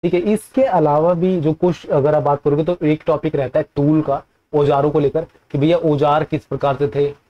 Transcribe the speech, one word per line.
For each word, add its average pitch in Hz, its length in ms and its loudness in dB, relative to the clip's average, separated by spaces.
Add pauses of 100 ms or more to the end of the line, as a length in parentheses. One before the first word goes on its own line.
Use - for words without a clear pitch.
ठीक 180 100 -2
है। 175 60 0 (140)
इसके 262 300 -2
अलावा 165 500 2
भी 180 280 0
जो 156 120 0
कुछ 180 360 -2
अगर 151 260 0
आप 151 80 0
बात 143 200 0
करोगे 147 200 0
तो 175 200 -2
एक 151 220 0
topic 156 300 -2
रहता 139 240 -2
है 151 60 -2 (100)
tool 151 260 2
का, 143 200 -4 (320)
औजारों 147 380 2
को 156 80 0
लेकर 156 260 -2 (260)
कि 147 60 -4
भैया 160 200 2
औजार 151 460 2
किस 147 220 -6
प्रकार 139 300 -2
से 143 120 -2
थे 143 200 -2 (220)